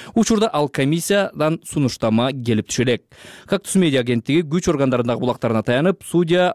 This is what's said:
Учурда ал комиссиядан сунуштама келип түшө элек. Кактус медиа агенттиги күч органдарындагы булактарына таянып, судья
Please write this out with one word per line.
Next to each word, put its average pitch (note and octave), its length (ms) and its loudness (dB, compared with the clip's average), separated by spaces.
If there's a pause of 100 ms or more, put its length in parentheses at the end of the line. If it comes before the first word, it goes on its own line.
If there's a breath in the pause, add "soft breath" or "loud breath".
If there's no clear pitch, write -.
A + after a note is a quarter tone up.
(160 loud breath)
Учурда A3 320 2
ал D3 200 0
комиссиядан D#3+ 960 -2
сунуштама A#2+ 720 0
келип A#2 400 -2
түшө A#2+ 140 0
элек. A#2+ 180 -2 (400 loud breath)
Кактус - 300 -4
медиа D#3 260 4
агенттиги B2 400 0
күч E3+ 320 -2
органдарындагы B2 480 0
булактарына A#2 400 0
таянып, D3 420 0
судья F3+ 520 2